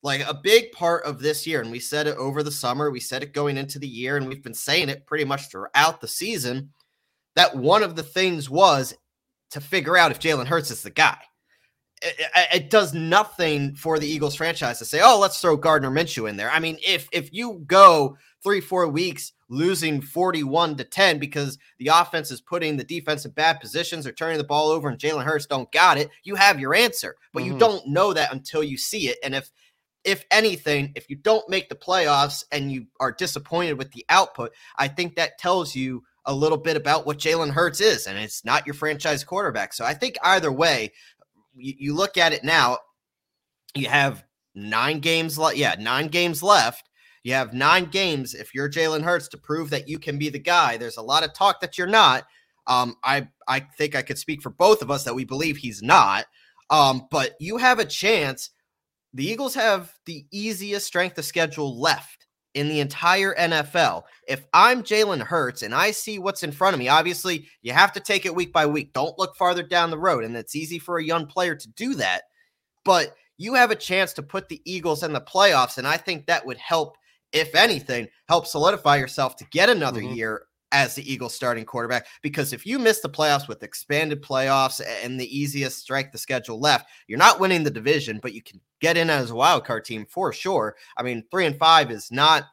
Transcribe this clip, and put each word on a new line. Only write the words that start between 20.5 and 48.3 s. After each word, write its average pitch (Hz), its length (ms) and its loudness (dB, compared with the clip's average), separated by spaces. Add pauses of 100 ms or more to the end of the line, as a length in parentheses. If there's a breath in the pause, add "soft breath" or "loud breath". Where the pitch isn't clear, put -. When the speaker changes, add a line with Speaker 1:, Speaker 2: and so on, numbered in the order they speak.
Speaker 1:
to 131 80 -10
ten 185 340 2
because 139 400 -6 (200 soft breath)
the 127 100 -6
offense 160 420 2
is 123 120 -14
putting 160 340 -4
the 123 80 -6
defense 156 400 -6
in 143 60 -14
bad 160 300 0
positions 160 460 -8
or 117 60 -10
turning 160 240 -4
the 147 80 -4
ball 151 240 0
over 151 220 0
and 117 80 -10
Jalen 147 260 -4
Hurts 147 220 -2
don't 131 260 -6
got 170 240 6
it, 147 140 -4 (120 soft breath)
you 196 120 -8
have 196 260 4
your 135 140 -2
answer. 208 420 0 (160 soft breath)
But 165 120 -6
Speaker 2:
Mm-hmm. 185 80 -6
Speaker 1:
you 135 60 -8
don't 208 300 2
know 180 240 2
that 156 180 0
until 135 320 -6
you 139 140 -6
see 175 320 -6
it. 123 160 -4
And 135 100 -6
if, 135 160 -8 (540)
if 196 260 -2
anything, 151 680 0
if - 120 -18
you 143 80 -10
don't 214 320 0
make 185 220 -4
the - 40 -10
playoffs 147 800 0
and 139 180 -4
you 131 160 -10 (140)
are 131 100 0
disappointed 165 680 -4
with 135 140 -10
the 120 180 -18
output, 165 420 2 (240 loud breath)
I 139 120 0
think 170 280 -6
that 165 220 -4
tells 180 360 0
you 131 300 -8 (220)
a 139 80 -2
little 151 240 2
bit 156 180 -2
about 147 300 0
what 147 120 -4
Jalen 160 340 0
Hurts 160 280 0
is, 202 260 2
and 95 120 -8
it's 107 260 -10
not 143 220 0
your 143 80 -10
franchise 147 500 -4
quarterback. 147 480 -4
So 113 120 -8
I 139 100 -2
think 247 280 -6
either 175 300 2
way, 131 400 0 (640 soft breath)
you, 131 220 -12
you 143 160 -6
look 196 220 -2
at 170 160 4
it 139 120 -6
now, 135 340 4 (960)
you 131 140 -4
have 139 360 0 (300)
nine 113 460 -2
games 160 380 -2
le-, 156 160 2
yeah, 123 240 0
nine 127 300 -2
games 165 340 -2
left. 175 460 4 (340 soft breath)
You 120 100 -4
have 127 220 -2
nine 160 320 4
games 151 480 -2